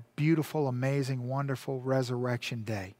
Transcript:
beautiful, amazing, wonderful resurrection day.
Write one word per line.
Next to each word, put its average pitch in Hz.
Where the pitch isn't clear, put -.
beautiful, 151
amazing, 131
wonderful 135
resurrection 123
day. 117